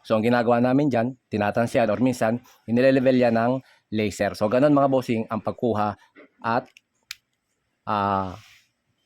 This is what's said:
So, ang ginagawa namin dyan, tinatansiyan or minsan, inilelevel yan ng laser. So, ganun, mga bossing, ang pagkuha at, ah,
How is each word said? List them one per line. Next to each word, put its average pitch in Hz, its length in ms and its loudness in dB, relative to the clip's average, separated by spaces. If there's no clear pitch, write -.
So, 117 80 -2
ang 107 100 2
ginagawa 120 380 2
namin 135 260 0
dyan, 127 300 -2
tinatansiyan 107 560 0
or 101 80 0
minsan, 120 400 0
inilelevel 131 480 2
yan 120 160 2
ng 117 180 2
laser. 101 480 -4
So, 107 80 -2
ganun, 127 240 2
mga 139 160 4
bossing, 123 480 -2
ang 107 80 -6
pagkuha 104 560 -2
at, 123 240 -2
ah, 98 480 -2